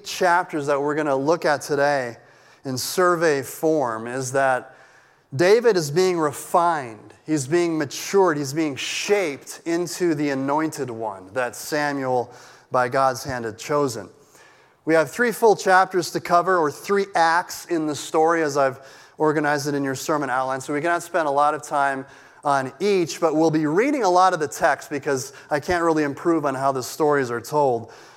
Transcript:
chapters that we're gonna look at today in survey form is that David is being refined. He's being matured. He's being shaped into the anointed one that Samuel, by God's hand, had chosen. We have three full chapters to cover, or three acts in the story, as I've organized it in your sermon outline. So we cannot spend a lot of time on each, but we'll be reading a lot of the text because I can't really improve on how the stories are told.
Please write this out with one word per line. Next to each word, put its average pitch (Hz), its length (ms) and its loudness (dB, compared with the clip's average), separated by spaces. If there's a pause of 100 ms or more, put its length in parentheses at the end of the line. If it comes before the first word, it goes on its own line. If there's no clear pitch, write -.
chapters 175 640 0
that 143 140 2
we're 143 140 0
gonna 147 220 0
look 156 280 0
at 143 180 2
today 139 560 0 (460)
in 131 140 -6
survey 165 640 2
form 123 640 -2
is 127 260 -6
that 131 440 0 (580)
David 208 420 4
is 151 140 -2
being 180 280 2
refined. 151 960 -2 (120)
He's 151 220 -2
being 170 300 0
matured. 165 580 0
He's 139 160 -6
being 151 240 -2
shaped 170 880 -4
into 170 500 -2
the 147 160 -2
anointed 139 600 -2
one 101 440 -10
that 120 220 -4
Samuel, 139 760 -4 (380)
by 123 180 0
God's 131 360 0
hand, 127 200 -6
had 110 140 -8
chosen. 131 500 -2 (760)
We 156 100 2
have 156 180 2
three 240 180 0
full 214 240 4
chapters 185 560 2
to - 80 -4
cover, 175 400 2
or 156 100 2
three 196 460 -2
acts 170 520 0
in 165 200 -2
the 151 80 -2
story, 160 480 2
as 143 140 -2
I've 135 240 2 (360)
organized 151 520 0
it 143 60 -2
in 139 100 -2
your 135 100 -2
sermon 147 340 -2
outline. 131 320 -2
So 147 140 -6
we 147 60 -2
cannot 170 240 -2
spend 165 240 -2
a - 20 0
lot 147 240 2
of 147 80 -6
time 139 420 -2 (380)
on 135 380 0
each, 185 400 0
but 160 160 2
we'll 160 160 4
be 156 140 0
reading 240 360 0
a 190 80 4
lot 180 240 6
of 165 60 -2
the 147 80 -2
text 147 420 0
because 139 440 -4 (160)
I 151 100 0
can't 175 240 0
really 156 180 2
improve 151 420 0
on 135 120 -2
how 135 160 2
the 131 100 -4
stories 143 480 0
are 117 100 -4
told. 123 520 0 (240)